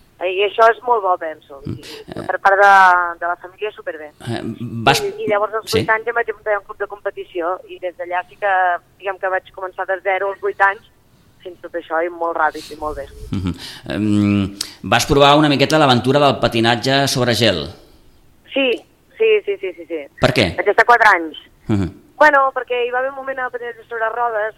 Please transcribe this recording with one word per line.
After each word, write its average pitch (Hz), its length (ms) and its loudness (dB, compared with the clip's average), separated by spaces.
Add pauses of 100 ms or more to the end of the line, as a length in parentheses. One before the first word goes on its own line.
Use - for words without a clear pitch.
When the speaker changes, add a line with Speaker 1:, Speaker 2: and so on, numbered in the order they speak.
(200)
Speaker 1:
I 185 220 -2
això 226 260 4
és 220 140 2
molt 240 180 2
bo, 185 160 0
penso. 151 480 -12
Vull - 120 -10
dir, - 100 -18 (220)
Speaker 2:
Mm. - 180 -12
Speaker 1:
per - 140 -4
part 196 180 4
de, 185 600 6
de 170 80 -6
la 175 80 -2
família, 196 340 -10
superbé. 160 400 -14 (180)
Speaker 2:
Eh, 117 120 -6 (420)
vas 139 180 2
Speaker 1:
I, 202 220 -6
i - 60 -6
llavors, 208 260 -2
als 220 160 -8
Speaker 2:
Sí. 220 80 0
Speaker 1:
vuit 196 120 -2
anys, 220 180 -2
em 233 60 -4
vaig 233 140 -4
apuntar 214 260 -4
a 202 40 -2
un 196 60 -12
club - 140 -18
de 202 100 -8
competició 185 800 -8
i 175 100 -18
des 180 180 -10
d'allà 175 320 -8
sí - 80 -20
que, 202 140 -2 (480)
diguem 190 220 -8
que 196 80 -4
vaig 185 160 -4 (100)
començar 185 320 -10
de 185 160 -4
zero 196 300 -2
als 185 80 -12
vuit 196 200 -4
anys, 196 220 2 (580)
fins 180 220 -18
tot 170 100 -16
això, 165 320 -4
i 175 60 -4
molt 170 260 -6
ràpid 156 360 -4
i 151 40 -16
molt 151 200 -8
bé. 139 100 -12 (240)
Speaker 2:
Mhm. 92 240 -4 (400)
Em, 101 640 2 (240)
vas 117 240 0
provar 143 320 6
una 151 100 4
miqueta 139 300 2
l'aventura 131 400 4
del 135 220 2
patinatge 120 680 2
sobre 120 300 0
gel. 95 320 0 (840)
Speaker 1:
Sí, 269 200 0 (440)
sí, 220 280 2
sí, 196 160 -4
sí, 185 140 -8
sí, 170 120 -18
sí. 165 140 -8 (200)
Speaker 2:
Per - 140 2
què? 101 220 2
Speaker 1:
Vaig 185 160 -2
estar 226 140 -2
quatre 233 280 6
anys. 165 220 -4 (320)
Speaker 2:
Mhm. 98 200 0 (300)
Speaker 1:
Bueno, 277 340 4
perquè 247 340 -4
hi 247 40 -4
va 247 80 -2
haver 262 120 -2
un 269 60 -12
moment 269 220 -10
a 254 120 -6
patinatge 240 380 -12
sobre 220 220 -4
rodes 220 480 -4